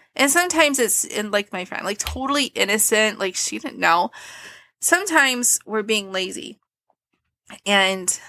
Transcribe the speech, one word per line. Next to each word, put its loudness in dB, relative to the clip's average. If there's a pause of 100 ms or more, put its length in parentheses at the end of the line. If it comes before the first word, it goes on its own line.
(160)
And 4
sometimes 2
it's, 0
in, -6
like, -2
my -6
friend, -8
like, -4
totally -2
innocent, 2
like, -4
she -4
didn't -10
know. 2 (680)
Sometimes 2
we're -4
being -2
lazy -6 (1080)
and 2